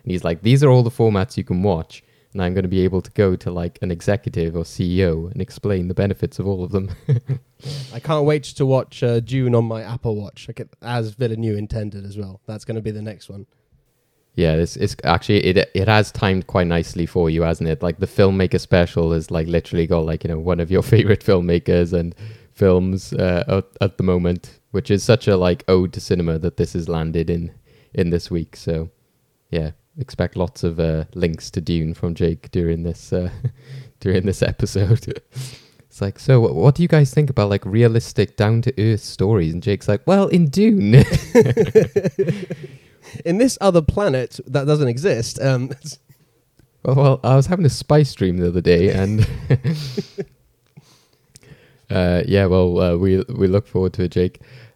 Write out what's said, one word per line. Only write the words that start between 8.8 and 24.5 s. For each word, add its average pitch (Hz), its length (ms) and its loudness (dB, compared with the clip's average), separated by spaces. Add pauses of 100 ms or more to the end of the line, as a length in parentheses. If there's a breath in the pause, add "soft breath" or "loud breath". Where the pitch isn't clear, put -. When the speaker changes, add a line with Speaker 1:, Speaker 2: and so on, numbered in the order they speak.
Speaker 2:
uh, 120 160 0
Dune 123 340 -2
on 117 120 2
my 113 180 -6
Apple 113 320 -6
Watch, 104 320 -12
like, 117 140 -14
it, - 80 -14 (120)
as 117 340 -6
Villeneuve 113 440 -2
intended 104 460 -8
as 101 120 -14
well. 95 300 -12
That's 107 180 -14
gonna 113 180 -8
be 107 100 -6
the 107 100 -10
next 107 260 -14
one. 98 180 -18 (880)
Speaker 1:
Yeah, 82 160 2
it's, 82 240 -2
it's - 260 -4
actually, 87 420 0
it, 92 300 2
it 95 140 0
has 107 240 2
timed 95 340 -2
quite 90 220 0
nicely 85 380 -2
for 85 240 0
you, 82 120 0
hasn't 82 260 -2
it? 80 140 -4
Like, 87 160 -4
the 98 80 -2
filmmaker 95 540 2
special 85 520 0
is, 82 200 -4
like, 82 160 -2
literally 85 400 -2
got, 82 160 0
like, 80 180 -4
you - 60 -6
know, 80 100 -4
one 85 220 -2
of 85 100 -4
your 92 120 2
<laughs> - 120 2
favorite 107 300 2
filmmakers 87 680 2
and 85 220 -2 (380 loud breath)
films, 92 600 2
uh, 90 340 0
at, 95 160 0 (160)
at 98 160 -2
the 92 80 -2
moment, 90 560 0 (100)